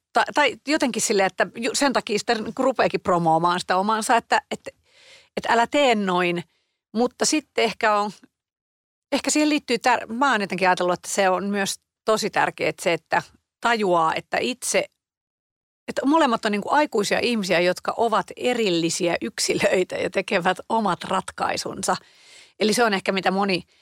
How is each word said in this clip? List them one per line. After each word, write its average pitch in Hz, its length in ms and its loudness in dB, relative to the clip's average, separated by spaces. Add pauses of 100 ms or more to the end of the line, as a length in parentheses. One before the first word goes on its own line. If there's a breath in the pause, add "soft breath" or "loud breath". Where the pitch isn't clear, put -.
(140)
tai, 226 200 2
tai 285 240 2 (100)
jotenkin 269 340 0
silleen, 190 260 2
että 190 280 -2
ju-, 226 200 -4
sen 277 180 2
takia 214 260 -2
sitten 220 240 -2
niinku 226 200 -4
rupeekin 208 380 0
promoomaan 170 580 2
sitä 185 180 -2
omansa, 220 400 2
että, - 240 0 (100)
että, - 200 -14 (680 soft breath)
että - 160 -2
älä 233 140 4
tee 277 280 4
noin, 180 480 0 (520)
mutta 240 300 0
sitten - 380 -2
ehkä 214 320 0
on, 208 160 -2 (1000)
ehkä 277 180 -2
siihen 302 200 2
liittyy 285 280 -2
tär-, 233 360 0
mä 269 180 2
oon 214 100 0
jotenkin 190 260 -2
ajatellut, 180 260 2
että - 160 -8
se 196 200 2
on 185 160 0
myös 202 300 -4 (300)
tosi 214 240 0
tärkeää 156 520 -2
se, 170 120 0
että 170 280 -2 (400)
tajuaa, 185 540 2
että - 260 -6
itse, - 440 -2 (1040)
että - 180 -6
molemmat 277 400 2
on 214 60 0
niinku 202 180 -4
aikuisia 226 500 0
ihmisiä, 196 400 0
jotka 180 380 0
ovat 214 300 0 (100)
erillisiä 170 840 0
yksilöitä - 760 -2
ja - 140 -4
tekevät 185 480 -2 (120)
omat 208 340 0
ratkaisunsa. - 920 -4 (640 loud breath)
Eli 214 140 2
se 240 100 2
on 220 100 2
ehkä, 190 180 -2
mitä 190 200 0
moni 190 320 0 (180 soft breath)